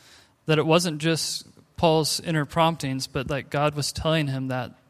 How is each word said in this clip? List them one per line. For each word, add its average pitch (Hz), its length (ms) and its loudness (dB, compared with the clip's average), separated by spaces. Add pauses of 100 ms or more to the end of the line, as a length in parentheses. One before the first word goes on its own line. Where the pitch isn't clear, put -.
(460)
that 156 120 4
it 147 80 2
wasn't 160 340 4
just - 480 -2 (280)
Paul's 160 460 2
inner 156 240 0
promptings, 147 600 0
but 131 200 -6
that 139 220 -6
God 147 260 0
was 147 160 -4
telling 160 360 0
him 131 200 -4
that 127 240 -6 (180)